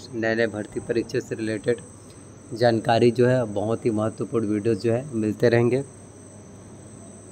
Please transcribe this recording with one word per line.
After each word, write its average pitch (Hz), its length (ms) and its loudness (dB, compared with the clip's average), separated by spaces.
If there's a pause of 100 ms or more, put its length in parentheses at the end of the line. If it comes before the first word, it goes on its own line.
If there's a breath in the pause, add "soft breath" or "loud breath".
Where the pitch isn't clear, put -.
(140)
नए-नए 113 340 0
भर्ती 104 320 -6
परीक्षा 117 400 -2
से 113 160 -6
related 110 460 -2 (720 loud breath)
जानकारी 117 580 4
जो 120 160 4
है, 127 180 4
बहुत 107 400 -2
ही 117 60 2
महत्वपूर्ण 107 540 -2
वीडियोज़ 104 340 0
जो 113 140 2
है 131 220 -4
मिलते 107 340 2
रहेंगे। 120 340 4 (1500)